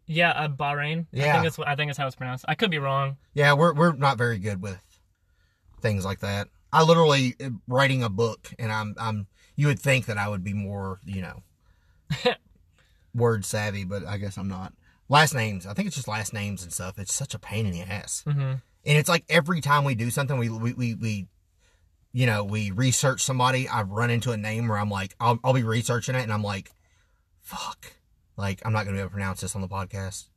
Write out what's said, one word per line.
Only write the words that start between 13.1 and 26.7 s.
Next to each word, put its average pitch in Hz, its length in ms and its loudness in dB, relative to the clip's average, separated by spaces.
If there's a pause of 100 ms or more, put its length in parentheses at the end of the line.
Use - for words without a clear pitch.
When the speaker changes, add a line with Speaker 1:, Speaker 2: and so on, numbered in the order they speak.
Speaker 2:
word 113 320 2
savvy, 104 380 -4
but 95 220 -6
I 104 120 -6
guess 101 200 -8
I'm 98 120 -6
not. 92 240 -10 (360)
Last 147 240 6
names. 107 320 -2
I 101 80 -10
think 202 140 -2
it's 170 80 -6
just 127 120 -6
last 107 260 -4
names 101 300 -6
and 87 100 -14
stuff. 92 260 -8
It's 95 140 -6
such - 200 -6
a 95 60 -10
pain 107 260 -2
in 95 60 0
the 87 100 -4
ass. 95 460 -8
Speaker 1:
Mm-hmm. 143 140 2
Speaker 2:
And 131 200 -2 (360)
it's 151 120 4
like 175 200 2
every 165 320 2
time 143 220 4
we 139 120 0
do 117 140 -2
something, 135 280 0
we, 117 120 0
we, 113 240 -2
we, 120 220 -2
we, 104 320 -4 (840)
you 123 140 2
know, 107 180 2
we 104 280 -2
research 127 500 2
somebody, 127 480 2
I've 107 200 -2
run 113 200 0
into 120 220 2
a 110 60 -2
name 110 300 -2
where 107 100 0
I'm 104 120 0
like, 95 300 -4
I'll, 120 240 4
I'll 131 100 2
be 131 100 2
researching 117 520 -2
it, 127 80 -2
and 110 100 -4
I'm 107 100 -2
like, 101 280 -6 (680)